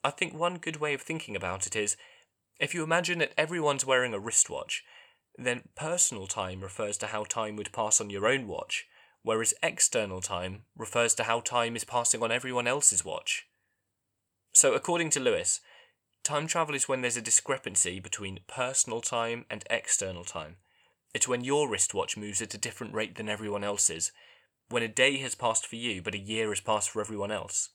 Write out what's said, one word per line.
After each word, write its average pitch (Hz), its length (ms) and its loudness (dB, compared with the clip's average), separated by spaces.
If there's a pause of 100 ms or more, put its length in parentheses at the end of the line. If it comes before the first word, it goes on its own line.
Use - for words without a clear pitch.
I 143 80 2
think - 220 -2
one 170 260 -2
good 160 180 -4
way 147 160 0
of 139 80 -4
thinking 151 340 -6
about 95 300 -2
it - 100 -6
is, 104 220 0 (640)
if 143 160 0
you 165 80 0
imagine 170 360 2
that 151 160 2
everyone's 151 480 2
wearing 127 300 4
a 101 60 -2
wristwatch, - 680 0 (500)
then 123 400 -2
personal 156 520 0
time 92 340 -4
refers 101 380 -4
to 107 80 -4
how 107 160 -4
time 107 320 -2
would 104 180 -8
pass 107 260 2
on 104 120 -4
your 101 160 0
own 127 200 2
watch, - 400 -6 (360)
whereas 113 400 2
external 104 580 2
time 92 440 -6 (100)
refers 117 400 2
to 117 80 -2
how 117 180 2
time 117 340 0
is 110 80 -6
passing 120 380 0
on 113 100 2
everyone 123 360 0
else's 135 360 4
watch. - 460 -4 (1040)
So 127 220 8
according 170 360 0
to 143 80 2
Lewis, 107 400 2 (640)
time 147 220 0
travel 156 300 0
is 131 120 0
when 127 140 0
there's 123 160 0
a 117 40 -4
discrepancy 107 800 0
between 95 480 -8
personal 123 540 0
time 117 480 -2
and 107 200 -10
external 95 540 -2
time. 80 340 -10 (560)
It's 120 140 2
when 123 160 0
your 139 240 4
wristwatch - 480 0
moves 104 260 -4
at 113 120 -6
a 104 60 -10
different 113 340 -6
rate 107 220 -2
than 107 140 -6
everyone 104 340 -2
else's, 101 480 0 (580)
when 117 140 0
a 113 40 -2
day 131 300 4
has 131 160 -4
passed 113 320 0
for - 100 -12
you 113 280 -4
but 104 120 -4
a 101 40 -6
year 110 300 -2
has 101 120 -2
passed 107 300 2
for 107 100 -2
everyone 104 300 -4
else. - 440 -4